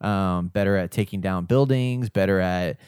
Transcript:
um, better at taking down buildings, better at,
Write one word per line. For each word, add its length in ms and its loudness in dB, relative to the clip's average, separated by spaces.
um, 460 0
better 280 0
at 140 -2
taking 320 -4
down 240 -2
buildings, 640 2
better 280 2
at, 380 0